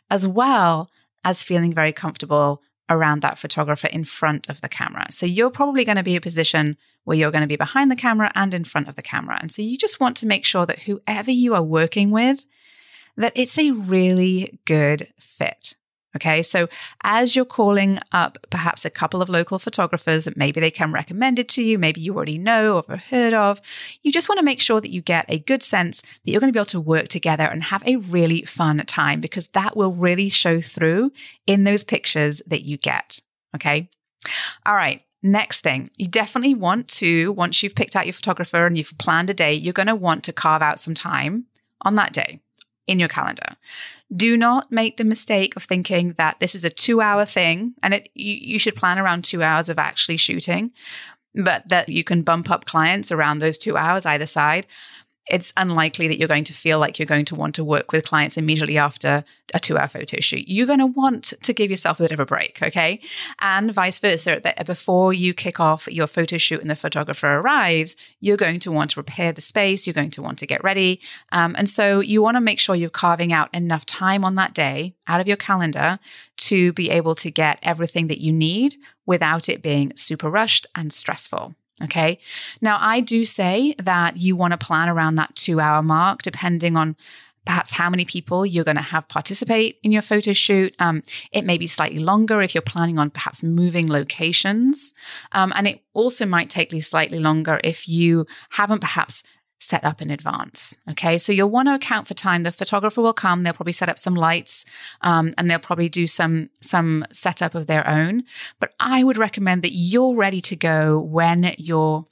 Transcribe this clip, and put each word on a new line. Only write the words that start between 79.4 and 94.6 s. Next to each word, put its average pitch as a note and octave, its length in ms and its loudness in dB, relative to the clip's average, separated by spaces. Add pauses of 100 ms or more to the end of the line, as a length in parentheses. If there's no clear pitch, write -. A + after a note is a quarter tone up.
it - 100 -6
being C#3+ 340 0
super D#3 360 -4
rushed G#3+ 440 0
and D#3 160 -6
stressful. - 640 -6 (260)
Okay. E3 380 -2 (420)
Now, G#3+ 200 2
I A3 180 2
do A#3 260 2
say G#3+ 540 2
that F3 380 0
you F#3 180 2
want F3 160 2
to E3+ 80 -2
plan E3+ 300 0
around D#3+ 260 2
that D#3+ 220 -2
two D#3+ 240 0
hour D3+ 200 4
mark, D#3+ 420 2
depending E3+ 540 0
on D#3 200 0 (500)
perhaps F3+ 240 0
how F3 180 0
many F3+ 160 0
people F3+ 400 -4
you're E3+ 200 0
gonna D3+ 180 0
have D#3+ 240 -4
participate A3+ 800 0
in G#3+ 80 4
your G#3+ 100 4
photo G#3 300 0
shoot. F#3+ 480 2
Um, E3 240 0 (260)
it - 140 -2
may F3 120 2
be E3+ 120 -4
slightly D#3 320 -2
longer G#3+ 420 2
if F#3 100 -2
you're D#3+ 100 -2
planning E3+ 360 -2
on D3 120 2
perhaps - 340 -6
moving E3+ 440 2
locations. F3 1040 0 (380)